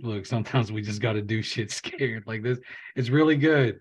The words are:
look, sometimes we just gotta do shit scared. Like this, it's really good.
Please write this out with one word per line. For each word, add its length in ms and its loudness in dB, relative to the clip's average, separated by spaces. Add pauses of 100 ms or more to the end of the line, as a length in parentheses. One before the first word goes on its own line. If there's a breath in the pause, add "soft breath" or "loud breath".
look, 240 -6
sometimes 440 0
we 120 -4
just 180 -6
gotta 220 0
do 200 -2
shit 280 -6
scared. 560 -6
Like 160 -8
this, 160 -2 (360 loud breath)
it's 140 -2
really 280 6
good. 440 4